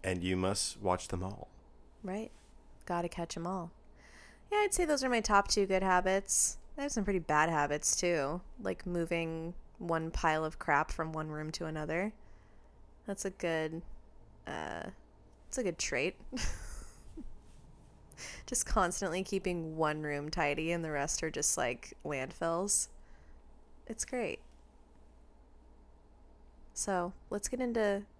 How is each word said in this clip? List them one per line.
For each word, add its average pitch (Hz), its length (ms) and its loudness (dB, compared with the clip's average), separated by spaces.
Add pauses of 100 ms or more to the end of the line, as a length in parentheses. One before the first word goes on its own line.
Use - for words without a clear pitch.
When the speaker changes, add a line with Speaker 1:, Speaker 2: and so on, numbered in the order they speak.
Speaker 1:
And 90 200 0
you 92 120 4
must 92 460 0
watch 92 260 0
them 92 160 -4
all. 98 240 -8 (560)
Speaker 2:
Right. 202 280 -6 (540)
Gotta 175 240 0
catch 170 280 -6
'em 170 100 -4
all. 180 240 -4 (800)
Yeah, 415 80 4
I'd 415 160 4
say 359 100 4
those 285 180 2
are 254 60 2
my 233 120 4
top 202 260 6
two 202 180 4
good 190 160 4
habits. 190 760 4 (200)
I 285 60 -4
have 285 80 -2
some 214 120 0
pretty 190 160 2
bad 156 300 6
habits, 151 460 2
too, 165 460 2 (200)
like 190 240 -2
moving 165 720 0 (240)
one 165 320 0
pile 160 340 2
of 156 140 -4
crap 151 320 4
from 160 200 -2
one 156 180 -4
room 151 240 -6
to 170 120 -6
another. 160 480 -2 (920)
That's 196 180 -6
a 190 60 -2
good, 160 500 -2 (640)
uh, - 440 -6 (580)
it's - 100 -6
a 254 60 0
good 170 160 0
trait. 139 360 0 (160)
<laughs> 262 40 -8 (2000)
Just - 200 -2
constantly 185 580 2
keeping 175 520 -2
one 156 280 2
room 147 260 -2
tidy 156 420 0
and 170 140 0
the 156 60 -4
rest 147 320 -2
are 160 80 -2
just, - 260 2
like, 123 360 -2 (120)
landfills. 165 840 0 (1000)
It's - 180 -6
great. 240 340 -4 (2250)
So, 185 400 -2 (160)
let's 202 180 -4
get 254 120 -2
into 214 440 2 (160)